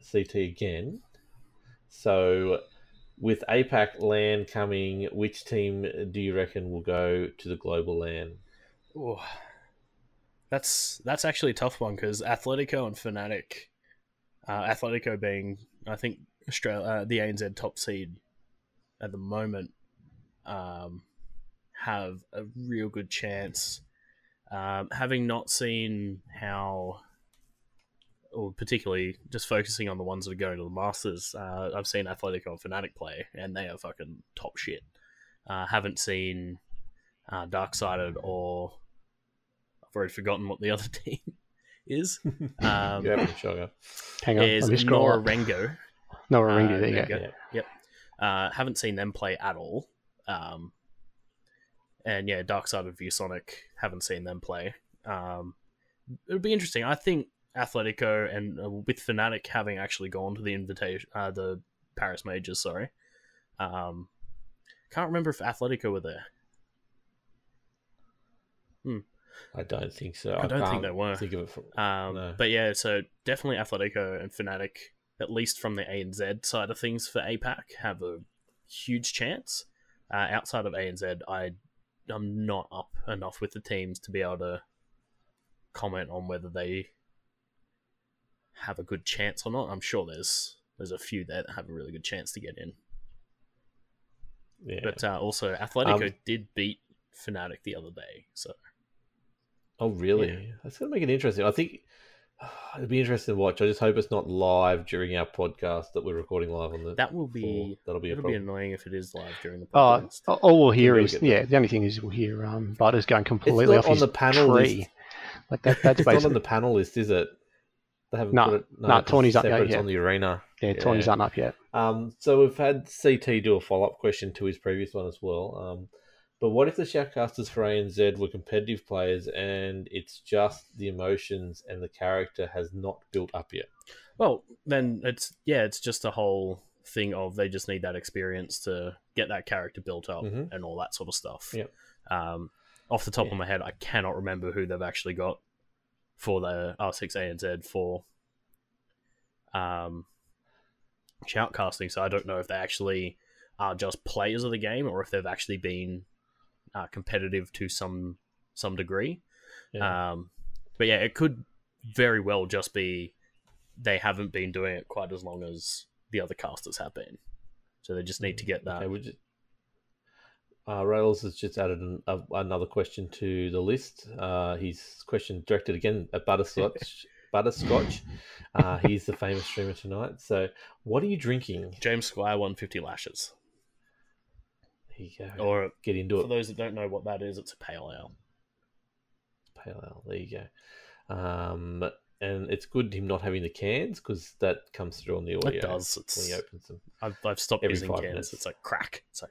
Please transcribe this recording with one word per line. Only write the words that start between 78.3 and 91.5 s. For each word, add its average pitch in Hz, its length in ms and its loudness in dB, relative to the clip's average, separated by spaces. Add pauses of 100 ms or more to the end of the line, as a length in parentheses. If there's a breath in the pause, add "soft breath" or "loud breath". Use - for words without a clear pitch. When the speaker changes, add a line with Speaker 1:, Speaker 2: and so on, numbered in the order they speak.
Speaker 2:
huge - 440 -4
chance. - 520 -6 (480)
Uh, 101 180 0
outside 107 360 -2
of 95 80 -6
A 98 80 -4
N 92 140 -6
Z, 95 100 -6 (220)
I, 92 240 -6 (560)
I'm 107 380 -4
not 98 260 -2
up 92 180 -12 (160)
enough 92 340 -6
with 104 120 -6
the 104 80 -12
teams 92 400 -6
to - 100 -16
be 98 120 -2
able 90 160 -4
to 87 240 -6 (1120)
comment 92 380 -6
on 90 160 -8
whether 90 220 -8
they 90 400 -6 (1800)
have 101 140 -8
a 90 40 -8
good 87 220 -8
chance - 420 -2
or 113 60 -4
not. 123 180 -4
I'm 98 100 -8
sure 98 240 -2
there's, - 520 -6 (220)
there's 92 140 -10
a 92 60 -6
few 92 260 -6
there 85 220 -8
that - 80 -14